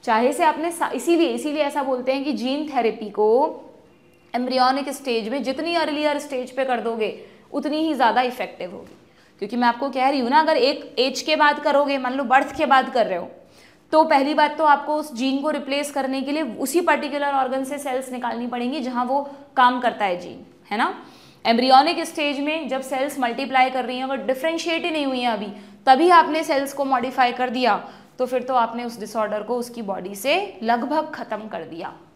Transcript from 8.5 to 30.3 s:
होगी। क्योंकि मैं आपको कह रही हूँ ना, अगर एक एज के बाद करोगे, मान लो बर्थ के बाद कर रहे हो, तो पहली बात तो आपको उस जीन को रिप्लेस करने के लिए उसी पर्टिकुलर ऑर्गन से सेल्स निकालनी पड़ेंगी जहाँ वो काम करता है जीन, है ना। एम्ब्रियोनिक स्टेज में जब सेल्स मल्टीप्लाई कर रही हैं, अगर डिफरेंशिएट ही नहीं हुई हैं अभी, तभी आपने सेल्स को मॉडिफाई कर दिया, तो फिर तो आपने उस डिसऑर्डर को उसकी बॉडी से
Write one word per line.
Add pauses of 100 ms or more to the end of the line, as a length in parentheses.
होगी। (440)
क्योंकि
मैं
आपको
कह
रही
हूँ
ना,
अगर
एक
एज
के
बाद
करोगे,
मान
लो
बर्थ
के
बाद
कर
रहे
हो, (640)
तो
पहली
बात
तो
आपको
उस
जीन
को
रिप्लेस
करने
के
लिए
उसी
पर्टिकुलर
ऑर्गन
से
सेल्स
निकालनी
पड़ेंगी
जहाँ
वो (340)
काम
करता
है
जीन, (260)
है
ना। (520)
एम्ब्रियोनिक
स्टेज
में
जब
सेल्स
मल्टीप्लाई
कर
रही
हैं,
अगर
डिफरेंशिएट
ही
नहीं
हुई
हैं
अभी, (360)
तभी
आपने
सेल्स
को
मॉडिफाई
कर
दिया, (440)
तो
फिर
तो
आपने
उस
डिसऑर्डर
को
उसकी
बॉडी
से